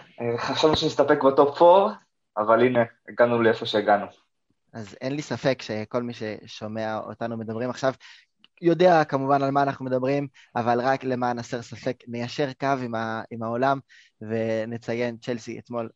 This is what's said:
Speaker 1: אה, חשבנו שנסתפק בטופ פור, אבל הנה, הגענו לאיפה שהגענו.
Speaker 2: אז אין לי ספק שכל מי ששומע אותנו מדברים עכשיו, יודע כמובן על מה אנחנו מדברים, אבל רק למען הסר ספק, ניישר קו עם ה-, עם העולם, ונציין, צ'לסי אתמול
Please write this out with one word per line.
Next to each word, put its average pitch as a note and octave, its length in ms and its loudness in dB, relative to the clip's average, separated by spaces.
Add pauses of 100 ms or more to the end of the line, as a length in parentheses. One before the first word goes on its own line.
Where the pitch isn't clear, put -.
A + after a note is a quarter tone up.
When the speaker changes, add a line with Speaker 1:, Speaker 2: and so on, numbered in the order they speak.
(200)
Speaker 1:
אה, A#2+ 180 -2
חשבנו D3+ 380 0
שנסתפק C#3+ 460 2
בטופ C#3 360 4
פור, F#3+ 320 8 (460)
אבל A2 240 4
הנה, B2 220 4 (260)
הגענו A#2+ 340 2
לאיפה A2+ 240 2
שהגענו. G2+ 400 2 (680)
Speaker 2:
אז A2 280 -14
אין C3 160 -6
לי D3+ 60 -6
ספק C3 400 -2
שכל G#2+ 400 -6
מי A#2+ 100 -8
ששומע A2 880 -8
אותנו A2+ 380 -8
מדברים A2+ 340 -6
עכשיו, C3 220 0 (680)
יודע E3+ 420 6
כמובן C#3 380 0
על C#3 80 0
מה C#3+ 120 2
אנחנו C3+ 220 -2
מדברים, C3 420 0 (300)
אבל A#2+ 240 2
רק C3+ 240 0
למען B2 340 -2
הסר A#2 240 -8
ספק, A#2+ 340 -8 (120)
ניישר A#2+ 520 -4
קו C#3 60 -2
עם B2+ 280 -2
ה-, A2+ 360 -4
עם A2+ 120 -10
העולם, B2 360 0 (420)
ונציין, A2+ 960 -4
צ'לסי A2+ 420 -10
אתמול A#2 380 -8